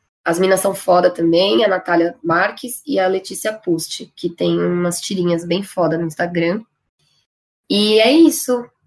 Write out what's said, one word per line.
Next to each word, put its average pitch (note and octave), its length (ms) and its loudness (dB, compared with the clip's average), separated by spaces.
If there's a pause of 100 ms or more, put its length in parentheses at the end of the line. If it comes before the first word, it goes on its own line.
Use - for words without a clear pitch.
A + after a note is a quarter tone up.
(260)
as E3+ 140 0
minas F#3+ 220 2
são F#3+ 120 0
foda F3+ 380 2
também, F#3 520 2
a G#3 40 4
Natália F3 560 0
Marques E3+ 640 -2
e G3 120 -2
a F#3 80 2
Letícia F#3+ 460 -4
Pust, - 640 -6
que F3 140 -6
tem E3+ 300 -2
umas F3 420 -2
tirinhas F3 440 -2
bem F3 160 -2
foda E3 360 -2
no E3+ 100 -4
Instagram. F3 560 -4 (1040)
E G#3 300 2
é A3+ 120 4
isso, C4+ 540 4 (220)